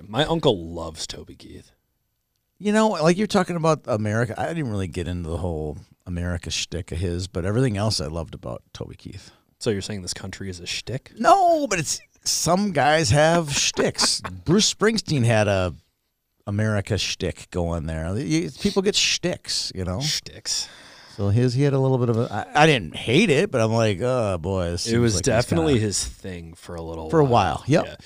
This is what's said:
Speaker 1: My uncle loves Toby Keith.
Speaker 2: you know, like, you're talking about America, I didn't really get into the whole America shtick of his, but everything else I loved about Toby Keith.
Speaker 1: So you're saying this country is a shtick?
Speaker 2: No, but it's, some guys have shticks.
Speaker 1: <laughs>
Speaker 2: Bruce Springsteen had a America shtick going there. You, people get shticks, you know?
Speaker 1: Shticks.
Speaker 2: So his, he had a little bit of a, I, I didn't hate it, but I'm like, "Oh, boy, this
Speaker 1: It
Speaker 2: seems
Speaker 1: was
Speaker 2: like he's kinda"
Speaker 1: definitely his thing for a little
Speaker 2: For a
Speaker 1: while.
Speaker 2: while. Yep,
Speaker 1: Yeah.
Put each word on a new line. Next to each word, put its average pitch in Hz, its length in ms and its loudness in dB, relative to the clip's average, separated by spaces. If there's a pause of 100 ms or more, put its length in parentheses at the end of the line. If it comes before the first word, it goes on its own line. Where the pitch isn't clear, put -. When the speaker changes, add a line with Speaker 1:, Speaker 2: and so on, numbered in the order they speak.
Speaker 1:
My 113 160 0
uncle 151 340 2 (160)
loves 82 340 -8
Toby - 280 -14
Keith. - 360 -20 (840)
Speaker 2:
you 208 140 -2
know, 220 180 4
like, 170 280 4
you're 214 100 0
talking 180 300 0
about 156 280 2
America, 107 540 0
I 135 140 -2
didn't 151 180 -4
really 95 160 -2
get 87 220 -4
into 87 200 -4
the 82 80 -2
whole 78 400 -4 (280)
America 87 460 -6
shtick - 400 -8
of 82 60 -6
his, 90 300 -4
but 85 180 -6
everything 107 320 0
else 104 240 -2
I 76 60 -6
loved 82 280 -8
about - 260 -12 (120)
Toby - 240 -12
Keith. - 340 -18 (280)
Speaker 1:
So 123 100 -2
you're 98 120 -2
saying 101 200 -8
this 87 120 -8
country 98 360 -12
is 87 100 -12
a 87 60 -16
shtick? - 520 -8
Speaker 2:
No, 330 500 4
but 190 120 -2
it's, - 220 -4 (240)
some 190 480 0
guys 147 380 4
have 156 420 4
shticks. - 680 0
Speaker 1:
<laughs> 92 240 -12
Speaker 2:
Bruce 196 280 4
Springsteen 190 500 0
had 110 240 4
a 92 260 2 (720)
America 104 520 0
shtick - 540 -4
going 85 340 -2
there. 80 320 -4
You, 160 340 -2
people 202 300 -2
get 190 160 0
shticks, - 760 -2
you 92 120 -4
know? 92 160 -4
Speaker 1:
Shticks. - 680 -6 (480)
Speaker 2:
So 101 140 0
his, 120 240 4
he 131 80 2
had 143 100 4
a 135 80 2
little 131 180 2
bit 120 120 2
of 113 80 2
a, 120 100 0 (260)
I, 147 100 6
I - 20 10
didn't 120 320 2
hate 170 320 2
it, 160 220 2
but 120 100 0
I'm 110 100 2
like, 110 300 2
"Oh, 120 380 0
boy, 87 320 -2
this 87 140 -4
Speaker 1:
It 117 40 -4
Speaker 2:
seems 117 120 4
Speaker 1:
was 117 140 4
Speaker 2:
like 113 40 0
he's - 80 -4
kinda" 117 140 4
Speaker 1:
definitely 160 380 2
his 104 240 -2
thing 85 520 -12
for - 200 -16
a 82 60 -10
little 80 300 -10
Speaker 2:
For 160 80 6
a 147 40 8
Speaker 1:
while. 107 340 4
Speaker 2:
while. - 100 -10
Yep, 143 180 4
Speaker 1:
Yeah. - 100 -14 (100)